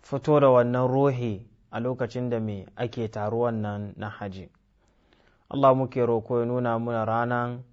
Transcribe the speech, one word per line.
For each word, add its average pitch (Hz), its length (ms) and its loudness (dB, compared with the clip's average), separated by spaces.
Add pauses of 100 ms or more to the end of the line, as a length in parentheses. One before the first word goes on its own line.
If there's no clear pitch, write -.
fito 147 380 2
da 139 100 8
wannan 123 380 4
ruhi 123 600 0 (240)
a 113 80 -6
lokacin 123 500 -4
da 120 100 -2
me 104 260 -6 (100)
ake 117 320 -4
taruwan 113 540 -2
nan 104 360 -6
na 104 120 -8
haji. 95 400 -12 (1000)
Allah 135 260 4
muke 131 300 0
roko 117 340 0
ya 117 60 0
nuna 120 340 -2
muna 117 260 -4
ranan 120 680 -2